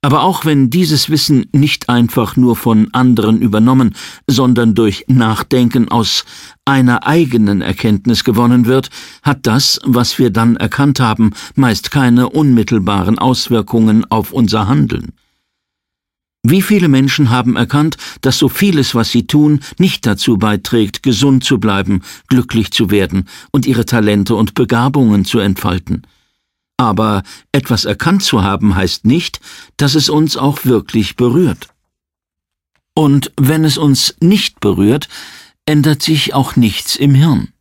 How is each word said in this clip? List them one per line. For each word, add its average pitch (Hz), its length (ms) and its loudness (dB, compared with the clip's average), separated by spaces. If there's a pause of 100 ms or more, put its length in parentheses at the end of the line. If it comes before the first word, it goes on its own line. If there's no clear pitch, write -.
Aber 143 220 2
auch 185 220 -2
wenn 143 240 2
dieses 151 400 0
Wissen 147 420 0
nicht - 380 0
einfach 120 480 0
nur 123 180 4
von 110 380 0
anderen 113 480 2
übernommen, 117 520 2 (320)
sondern 123 480 2
durch 107 340 0
Nachdenken 120 840 0
aus - 360 -2 (400)
einer 127 400 2
eigenen 120 560 0
Erkenntnis 104 640 -2
gewonnen 120 420 2
wird, 127 240 0 (320)
hat 143 260 -2
das, 120 360 0
was 123 340 0
wir 127 120 2
dann 113 260 2
erkannt 139 460 -2
haben, 110 320 0 (220)
meist 120 360 -2
keine 123 380 2
unmittelbaren 107 880 0
Auswirkungen 113 920 0
auf 110 220 -2
unser 107 360 -2
Handeln. 135 460 -2 (1300)
Wie 170 160 2
viele 190 280 2
Menschen 135 400 2
haben 123 260 0
erkannt, 147 400 -2 (240)
dass 131 180 -2
so 147 120 2
vieles, 165 440 0
was 113 180 -2
sie 117 160 -2
tun, 147 340 2 (160)
nicht 175 280 -2
dazu 107 320 0
beiträgt, 107 640 -2
gesund 131 440 0
zu 127 120 0
bleiben, 98 440 -2 (260)
glücklich 113 440 0
zu 98 200 -2
werden 95 380 -2 (220)
und 131 140 0
ihre 120 200 0
Talente 104 500 0
und 104 180 -2
Begabungen 120 680 0
zu 113 160 -2
entfalten? 92 680 -4 (720)
Aber 107 480 0 (300)
etwas 127 320 -2
erkannt 165 380 0
zu 107 200 0
haben, 101 320 0
heißt 95 300 -4
nicht, 143 340 -2 (380)
dass 143 180 0
es 143 140 0
uns 151 260 0
auch 139 300 -4
wirklich 110 500 -2
berührt. 123 540 0 (1200)
Und 143 460 0
wenn 156 240 2
es 147 140 0
uns 143 420 0
nicht 185 400 0
berührt, 104 480 0 (580)
ändert 151 360 2
sich 156 320 -2
auch 131 240 -2
nichts - 400 -2
im 143 180 2
Hirn. 135 460 0